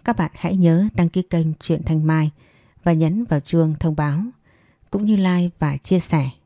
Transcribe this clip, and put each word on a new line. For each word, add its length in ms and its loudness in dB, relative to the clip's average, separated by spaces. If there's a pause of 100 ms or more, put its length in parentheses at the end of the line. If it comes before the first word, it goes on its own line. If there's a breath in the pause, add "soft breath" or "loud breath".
các 140 -2
bạn 160 -2
hãy 220 -4
nhớ 380 4
đăng 160 2
ký 120 -2
kênh 320 -2
Truyện 320 -4
Thanh 220 0
Mai 240 0 (520 soft breath)
và 100 2
nhấn 300 0
vào 160 -2
chuông 400 0
thông 160 -2
báo, 240 -2 (720 soft breath)
cũng 140 -4
như 100 2
like 340 0 (100)
và 180 -2
chia 220 0
sẻ 300 -2 (160)